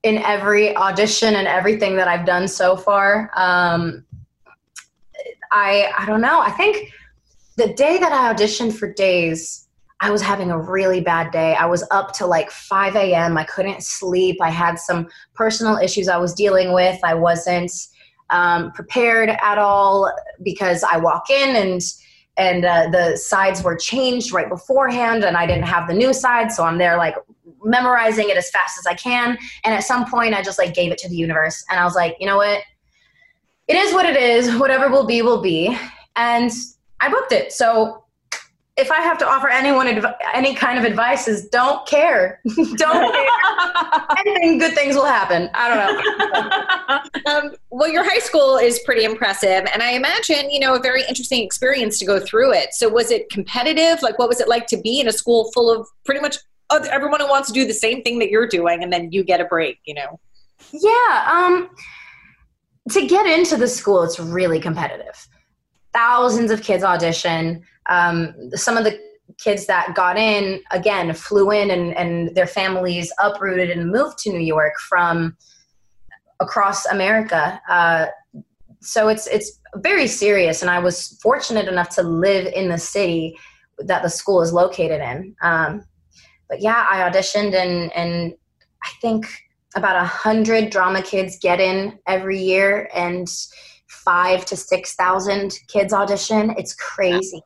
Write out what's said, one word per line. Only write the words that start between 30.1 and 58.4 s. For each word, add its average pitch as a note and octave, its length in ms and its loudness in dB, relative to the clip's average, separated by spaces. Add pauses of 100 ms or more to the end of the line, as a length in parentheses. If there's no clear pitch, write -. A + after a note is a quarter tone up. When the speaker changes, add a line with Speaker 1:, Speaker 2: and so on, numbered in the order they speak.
Speaker 1:
I G3 80 -2
just, F#3+ 180 -6
like, F3 140 0
gave F3 180 0
it F3 60 -4
to F#3 120 -12
the F3 60 -8
universe E3 540 -2
and F3+ 100 0
I F3 60 2
was F3 100 -2
like, E3+ 240 0
"You F#3 80 -6
know G3 100 2
what? G#3 240 2 (1080)
It D#4+ 80 4
is G4+ 160 2
what F#4 120 4
it C#4+ 120 2
is. A#3+ 400 4
Whatever C4+ 320 2
will C4+ 160 4
be, A#3 160 0
will A3 200 2
be." F#3 360 0 (400)
And A#3+ 340 2 (480)
I - 100 0
booked - 220 0
it. - 220 0
So A3+ 500 0 (720)
if C4+ 160 0
I D#4 100 4
have E4 180 0
to C#4+ 80 0
offer C4+ 220 0
anyone C4 380 2
adv-, G#3+ 280 -2 (180)
any C4 220 0
kind B3 240 -2
of A3 40 0
advice A#3 440 0
is G#3 220 -4
don't C4 380 0
care. C#4+ 560 2
<laughs> A3 120 -4 (200)
Don't E4+ 380 2
care. C5+ 140 0 (880)
Speaker 2:
<laughs> G4+ 80 -2
Speaker 1:
Anything, E4+ 320 2
good D#4+ 160 0
things C#4+ 220 2
will C#4 100 4
happen. F#3 480 0
I A#3+ 160 0
don't A#3 80 2
know. F#4+ 1300 -2
Speaker 3:
<laughs> - 40 -20 (160)
Um, D4 260 -2 (180)
well, C#4 200 0
your E4 140 0
high G4 160 2
school C4+ 380 4
is A#3+ 260 2
pretty A3+ 220 2
impressive. G3 680 0
And G#3+ 100 -2
I A#3+ 100 0
imagine, C#4+ 580 0
you C#4+ 100 0
know, C4 160 4
a B3 60 0
very B3+ 260 0
interesting B3+ 360 -4
experience B3 560 -2
to G3+ 60 -6
go G3 140 2
through A3+ 340 2
it. D3+ 200 0
So A#3 160 2
was A3+ 220 2
it - 180 -2
competitive? D#4 760 0
Like, A#3+ 160 -2
what A#3+ 80 2
was A#3+ 140 0
it - 80 2
like A#3 180 0
to A3+ 100 -2
be A#3+ 220 -2
in B3 80 0
a A3 60 0
school A3+ 400 2
full A#3 180 4
of A3 160 0 (160)
pretty C#4 160 -2
much C#4+ 180 -4 (320)
oth-, D4 180 2
everyone C#4 340 0
who C#4+ 80 -2
wants C#4 180 2
to G#3+ 60 -8
do C4 120 2
the G#3+ 80 -4
same A3+ 300 -2
thing A#3+ 160 -2
that G#3 100 0
you're A3+ 180 2